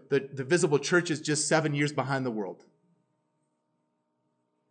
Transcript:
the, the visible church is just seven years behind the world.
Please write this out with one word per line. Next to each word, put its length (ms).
the, 220
the 100
visible 380
church 320
is 80
just 260
seven 280
years 180
behind 340
the 60
world. 320